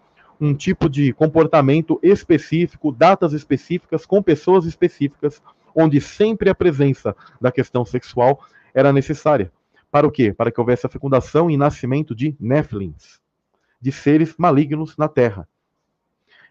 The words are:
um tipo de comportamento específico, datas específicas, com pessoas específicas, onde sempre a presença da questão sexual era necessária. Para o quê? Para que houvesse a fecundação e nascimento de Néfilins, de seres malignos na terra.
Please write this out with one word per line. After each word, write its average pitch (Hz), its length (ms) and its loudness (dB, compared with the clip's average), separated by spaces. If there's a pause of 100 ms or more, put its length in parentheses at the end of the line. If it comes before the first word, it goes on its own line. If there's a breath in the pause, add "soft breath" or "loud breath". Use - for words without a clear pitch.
(380 soft breath)
um 147 160 -2
tipo 160 360 -2
de 135 240 0
comportamento 156 880 2
específico, 165 920 0
datas 160 400 2
específicas, 151 720 -6
com 196 180 0
pessoas 175 440 2
específicas, 147 760 -4 (320 soft breath)
onde 151 280 2
sempre 208 480 -2
a 185 40 0
presença 139 600 -2 (240 soft breath)
da 123 100 0
questão 123 340 -4
sexual 123 560 -2 (340 soft breath)
era 139 180 2
necessária. 139 580 -2 (400)
Para 147 160 2
o 139 40 0
quê? 113 220 0
Para 117 180 -4
que 120 100 -4
houvesse 120 240 -2
a 131 60 -6
fecundação 139 600 -2
e 147 60 -2
nascimento 139 580 -4
de 139 240 -6
Néfilins, 104 840 -6 (600)
de 131 120 -4
seres 156 440 0
malignos 151 600 0
na 151 120 -2
terra. 113 400 -2 (1040 soft breath)